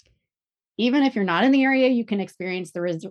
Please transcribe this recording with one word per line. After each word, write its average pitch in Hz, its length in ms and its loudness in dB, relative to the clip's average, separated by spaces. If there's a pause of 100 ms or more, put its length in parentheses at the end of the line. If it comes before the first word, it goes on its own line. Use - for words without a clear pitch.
(760)
Even 247 260 2
if 262 120 0
you're 202 80 0
not 180 200 2
in 269 80 4
the 269 120 4
area, 262 240 2
you 240 160 0
can 202 160 -4
experience 185 520 -8
the 175 100 -8
res-, 170 300 -4